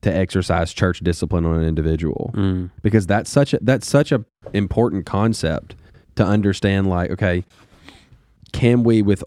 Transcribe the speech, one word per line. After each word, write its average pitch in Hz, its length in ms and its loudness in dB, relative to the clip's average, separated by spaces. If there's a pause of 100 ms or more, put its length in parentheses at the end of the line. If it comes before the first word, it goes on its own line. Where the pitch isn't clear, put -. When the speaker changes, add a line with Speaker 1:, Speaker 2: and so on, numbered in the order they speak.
Speaker 1:
to 98 120 0
exercise 90 580 -2
church - 280 -2
discipline 87 460 -2
on 82 100 0
an 80 80 0
individual? 80 680 0
Speaker 2:
Mm. 92 360 -2 (120)
Speaker 1:
Because 107 240 4
that's 101 240 -2
such 143 240 2
a, - 80 2
that's 123 260 0
such 147 240 2
a 113 120 0 (300)
important 101 520 0
concept 98 680 -2 (420)
to 107 80 4
understand, 98 640 2
like, 90 220 -2
okay, 92 340 -2 (1080)
can 120 300 2
we 113 200 4
with 101 240 0